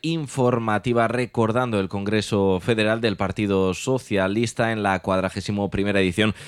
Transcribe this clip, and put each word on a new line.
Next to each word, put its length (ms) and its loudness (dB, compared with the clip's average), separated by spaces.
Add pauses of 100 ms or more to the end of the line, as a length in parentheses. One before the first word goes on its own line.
informativa 1040 0
recordando 720 0
el 100 -2
Congreso 720 0
Federal 420 0
del 160 0
Partido 560 0
Socialista 1000 -2
en 120 -4
la 160 2
cuadragésimo 720 -2
primera 280 0
edición 360 2 (120)